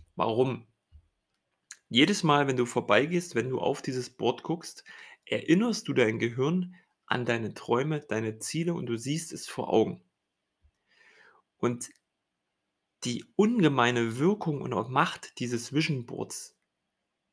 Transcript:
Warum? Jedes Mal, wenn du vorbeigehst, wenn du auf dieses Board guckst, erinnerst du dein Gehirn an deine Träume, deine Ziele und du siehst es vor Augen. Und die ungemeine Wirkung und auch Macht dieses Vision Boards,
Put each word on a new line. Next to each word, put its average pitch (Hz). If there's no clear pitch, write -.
Warum? 117
Jedes 165
Mal, 147
wenn 135
du 123
vorbeigehst, 139
wenn 117
du 131
auf -
dieses 127
Board 123
guckst, -
erinnerst 190
du 143
dein 113
Gehirn 135
an 123
deine 113
Träume, 147
deine 110
Ziele 165
und 165
du 120
siehst 143
es -
vor -
Augen. 98
Und 120
die 120
ungemeine 127
Wirkung 165
und 127
auch 113
Macht -
dieses 120
Vision 143
Boards, -